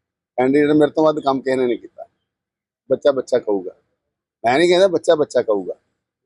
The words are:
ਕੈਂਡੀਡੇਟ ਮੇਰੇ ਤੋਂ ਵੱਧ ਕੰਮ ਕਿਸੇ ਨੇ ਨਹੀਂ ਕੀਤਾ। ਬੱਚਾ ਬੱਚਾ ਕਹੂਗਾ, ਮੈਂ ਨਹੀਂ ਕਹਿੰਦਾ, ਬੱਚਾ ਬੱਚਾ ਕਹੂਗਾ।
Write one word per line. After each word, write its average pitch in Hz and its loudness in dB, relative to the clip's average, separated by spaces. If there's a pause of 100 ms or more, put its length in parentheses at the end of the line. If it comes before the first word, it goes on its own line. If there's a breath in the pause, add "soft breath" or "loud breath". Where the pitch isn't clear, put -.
(360)
ਕੈਂਡੀਡੇਟ 143 2
ਮੇਰੇ 151 2
ਤੋਂ 156 0
ਵੱਧ 151 0
ਕੰਮ 135 -2
ਕਿਸੇ 131 -4
ਨੇ 131 -2
ਨਹੀਂ 117 -4
ਕੀਤਾ। - -20 (840)
ਬੱਚਾ 135 2
ਬੱਚਾ 127 -4
ਕਹੂਗਾ, 98 -4 (760)
ਮੈਂ 120 2
ਨਹੀਂ 175 2
ਕਹਿੰਦਾ, 185 2
ਬੱਚਾ 170 0
ਬੱਚਾ 139 -2
ਕਹੂਗਾ। 98 -4 (520)